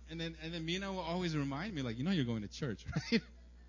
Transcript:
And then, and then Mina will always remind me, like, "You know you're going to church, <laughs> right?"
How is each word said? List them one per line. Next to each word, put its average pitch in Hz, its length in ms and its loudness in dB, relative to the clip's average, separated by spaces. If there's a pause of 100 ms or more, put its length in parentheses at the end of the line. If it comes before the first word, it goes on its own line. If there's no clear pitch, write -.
And 160 100 -4
then, 165 240 -2
and 165 100 -4
then 165 120 -2
Mina 190 260 0
will 185 80 0
always 170 360 2
remind 147 380 0
me, 147 80 0
like, 117 160 0
"You 127 60 0
know 175 80 4
you're 165 140 6
going 113 160 2
to 101 60 -4
church, 113 380 -4 (100)
<laughs> - 160 0
right?" 226 100 6 (480)